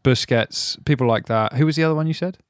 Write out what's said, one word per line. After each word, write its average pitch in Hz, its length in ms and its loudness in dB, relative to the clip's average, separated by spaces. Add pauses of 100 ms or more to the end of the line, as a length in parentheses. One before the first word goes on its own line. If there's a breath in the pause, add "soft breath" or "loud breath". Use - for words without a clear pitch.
Busquets, - 800 0
people 131 240 0
like 113 200 0
that. 110 260 0
Who 135 120 2
was 156 120 0
the 160 80 2
other 160 100 0
one 156 120 -2
you 160 60 -2
said? 185 240 -6 (120)